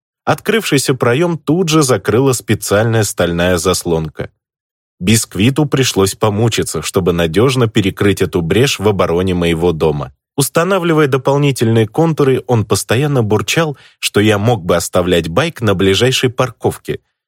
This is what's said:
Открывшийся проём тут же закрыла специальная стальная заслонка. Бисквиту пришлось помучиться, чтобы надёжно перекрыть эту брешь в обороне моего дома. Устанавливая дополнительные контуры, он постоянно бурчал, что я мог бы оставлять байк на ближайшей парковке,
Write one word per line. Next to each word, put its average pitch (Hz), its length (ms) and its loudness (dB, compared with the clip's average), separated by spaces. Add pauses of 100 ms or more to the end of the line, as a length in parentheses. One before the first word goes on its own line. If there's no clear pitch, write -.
(260)
Открывшийся 156 680 0
проём 147 440 0
тут 170 300 0
же 156 140 4
закрыла 123 500 0
специальная 113 720 0
стальная 87 520 0
заслонка. 80 760 -4 (680)
Бисквиту 113 680 0
пришлось 123 480 0
помучиться, 104 680 -2
чтобы 90 300 0
надёжно 101 540 0
перекрыть 98 560 0
эту 90 200 -2
брешь 101 360 0
в 98 100 0
обороне 90 460 0
моего 85 380 0
дома. 76 400 -2 (240)
Устанавливая 165 680 0
дополнительные 127 800 2
контуры, 151 600 0
он 113 180 2
постоянно 127 580 0
бурчал, 107 540 -2 (220)
что - 220 -2
я 107 180 2
мог 104 260 0
бы 90 120 2
оставлять 87 520 0
байк 139 320 -2
на 104 140 0
ближайшей 98 540 2
парковке, - 720 -4 (280)